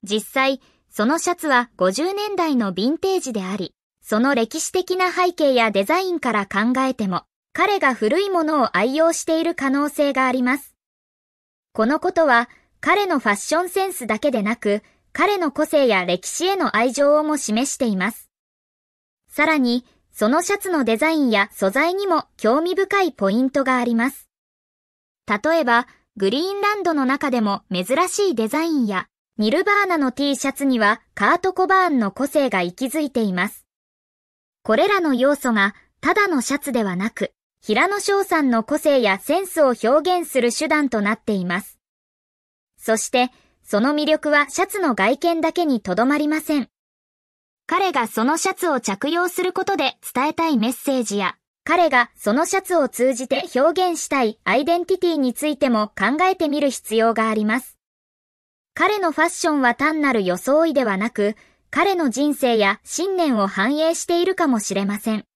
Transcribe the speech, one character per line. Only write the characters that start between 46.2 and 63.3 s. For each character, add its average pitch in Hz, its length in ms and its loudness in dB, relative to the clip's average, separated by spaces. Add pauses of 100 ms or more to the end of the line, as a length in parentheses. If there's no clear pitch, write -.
ま 311 120 0
せ 302 200 -2
ん。 226 100 -6 (960)
彼 370 260 0
が 254 140 0
そ 220 180 -2
の 294 140 2
シ 381 120 -2
ャ 381 40 -4
ツ 359 160 -2
を 269 100 0
着 220 300 -4
用 339 180 0
す 370 140 -4
る 370 120 -2
こ 381 120 -4
と 392 100 0
で 262 220 -2 (160)
伝 269 140 0
え 311 60 -2
た 330 160 -2
い 269 100 2
メ 220 100 0
ッ - 20 -4
セ 262 280 -2
ー 240 40 -2
ジ 202 140 -4
や、 185 180 -4 (280)
彼 339 260 2
が 247 260 2
そ - 160 -2
の 294 140 2
シ 392 120 -2
ャ 381 40 0
ツ 359 140 -4
を 285 120 2
通 254 280 0
じ 247 120 -6
て 269 160 -2 (120)
表 339 340 2
現 330 100 -4
し - 80 -8
た 277 140 0
い 220 220 0
ア 196 140 0
イ 285 80 0
デ 339 120 2
ン 349 80 -2
テ 381 100 0
ィ - 40 -8
テ 359 140 0
ィ - 20 0
に 262 180 0
つ - 140 -4
い 294 100 -2
て 277 140 2
も 214 260 0
考 277 280 0
え 370 100 2
て 330 120 -2
み 285 140 0
る 285 80 2
必 - 240 -8
要 226 220 2
が 220 120 0
あ 220 60 -2
り 214 100 0
ま 220 180 0
す。 - 180 -20 (960)
彼 403 240 0
の 349 120 0
フ 311 100 -2
ァ 320 40 4
ッ 339 40 0
シ - 180 -4
ョ 311 60 2
ン 285 80 0
は 240 120 2
単 311 260 0
な 277 140 2
る 214 100 2
装 262 440 2
い 294 80 -2
で 269 80 2
は 202 140 -2
な 214 120 -2
く、 208 260 -2 (360)
彼 370 240 2
の 311 160 0
人 285 240 0
生 233 240 2
や 202 240 0
信 381 320 -4
念 302 240 2